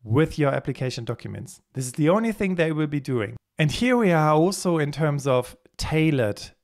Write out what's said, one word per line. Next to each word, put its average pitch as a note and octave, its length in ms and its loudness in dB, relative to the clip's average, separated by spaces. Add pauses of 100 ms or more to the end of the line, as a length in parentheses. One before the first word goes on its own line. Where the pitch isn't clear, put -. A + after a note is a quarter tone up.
with C3+ 340 0
your C#3+ 140 2
application C3 520 -6
documents. G#2+ 560 -12 (120)
This C3 140 -8
is B2+ 80 -12
the D3+ 140 2
only A3 220 2
thing G3 240 -2
they E3 160 0
will D#3 160 -2
be D3 140 -4
doing. A#2 360 -4 (220)
And D3+ 140 2
here B3 240 2
we G#3+ 160 4
are D3+ 220 4
also F3 440 2
in D3 140 -2
terms C#3+ 340 -2
of B2+ 300 0 (200)
tailored D3 640 0 (240)